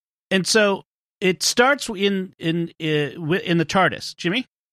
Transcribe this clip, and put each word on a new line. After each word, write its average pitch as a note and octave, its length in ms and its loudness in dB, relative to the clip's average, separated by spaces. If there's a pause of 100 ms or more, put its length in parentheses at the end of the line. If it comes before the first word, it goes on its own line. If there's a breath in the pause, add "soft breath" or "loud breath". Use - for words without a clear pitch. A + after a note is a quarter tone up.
(300)
And F#3+ 160 0
so G3+ 380 2 (360)
it F#3 220 0
starts C4 480 2
in, F#3+ 480 -2
in, E3+ 320 -2 (100)
uh, D3+ 340 -2
wi-, E3+ 300 -2
in E3+ 140 2
the E3 80 2
tardis. E3+ 500 0
Jimmy? G3+ 300 -4 (260)